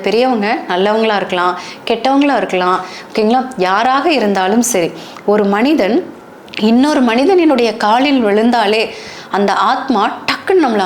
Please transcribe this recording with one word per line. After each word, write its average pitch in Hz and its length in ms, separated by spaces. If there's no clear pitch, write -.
பெரியவங்க 220 420
நல்லவங்களா 208 500
இருக்கலாம், 180 340
கெட்டவங்களா 269 520
இருக்கலாம், 185 360
ஓகேங்களா? 226 340
யாராக 254 380
இருந்தாலும் 202 540
சரி, 170 180
ஒரு 208 120
மனிதன் 233 400
இன்னொரு 277 380
மனிதனினுடைய 277 640
காலில் 262 400
விழுந்தாலே 220 560
அந்த 202 140
ஆத்மா 269 300
டக்குன்னு 370 360
நம்மளை 214 220